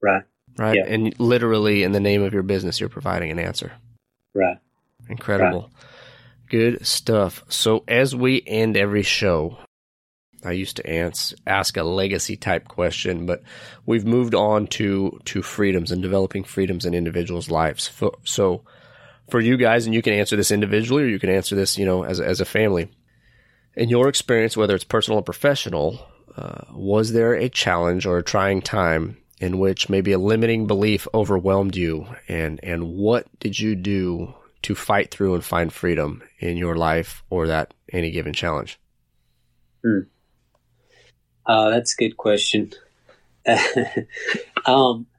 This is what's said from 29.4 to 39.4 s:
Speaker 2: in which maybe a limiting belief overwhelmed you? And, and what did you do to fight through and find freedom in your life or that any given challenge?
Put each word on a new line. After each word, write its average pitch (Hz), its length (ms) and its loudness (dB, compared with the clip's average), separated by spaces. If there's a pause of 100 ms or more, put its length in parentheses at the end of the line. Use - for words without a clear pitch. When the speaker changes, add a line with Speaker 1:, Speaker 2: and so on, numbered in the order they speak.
Speaker 2:
in 92 180 -2
which 95 300 0
maybe 98 240 2
a 95 60 2
limiting 113 480 2
belief 101 480 0
overwhelmed 98 600 2
you? 82 320 -2 (220)
And, 80 340 -4
and 85 300 -6
what 104 340 0 (140)
did 101 180 -4
you 107 160 0
do 92 600 -2 (280)
to 101 120 -4
fight - 360 0
through 95 240 0
and 85 100 -2
find 85 280 -2
freedom 78 500 -2 (160)
in 87 180 -4
your 85 200 -2
life 82 540 0
or 82 180 0
that 80 260 -2 (180)
any 82 180 -2
given 76 220 -6
challenge? - 460 -4 (1040)